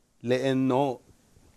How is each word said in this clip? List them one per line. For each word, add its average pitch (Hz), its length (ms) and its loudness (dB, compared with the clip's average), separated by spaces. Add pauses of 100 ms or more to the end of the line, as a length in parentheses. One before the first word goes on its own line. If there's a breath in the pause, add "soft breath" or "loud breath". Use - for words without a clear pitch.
(240)
لأنه 131 760 0 (580)